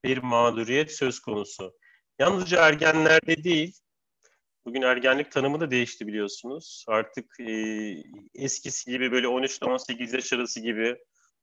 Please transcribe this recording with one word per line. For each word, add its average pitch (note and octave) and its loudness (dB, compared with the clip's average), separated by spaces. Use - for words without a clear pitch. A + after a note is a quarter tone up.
bir C3 0
mağduriyet A#2+ 2
söz B2+ -4
konusu. G2+ -8
Yalnızca E3+ 4
ergenlerde D#3+ 4
değil, E3+ -2
bugün B2 -4
ergenlik C3 2
tanımı C#3+ 0
da D#3 -2
değişti A#2+ -2
biliyorsunuz. G#2+ -8
Artık, A2+ -4
e, A2+ -8
eskisi - -8
gibi B2+ -2
böyle B2 0
on B2+ 0
üç C3+ -6
ile B2+ -2
on B2+ 0
sekiz A#2+ -8
yaş B2+ -4
arası A#2+ -4
gibi A2+ -2